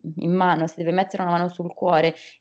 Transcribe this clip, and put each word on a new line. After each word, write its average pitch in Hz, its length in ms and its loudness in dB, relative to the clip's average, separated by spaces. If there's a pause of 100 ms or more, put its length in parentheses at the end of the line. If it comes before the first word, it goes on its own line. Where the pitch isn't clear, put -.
(180)
in 170 160 -2
mano, 175 340 2
si - 100 -10
deve 170 140 -2
mettere 190 320 -2
una 175 80 0
mano 175 180 0
sul 175 240 -8
cuore 165 400 2 (280)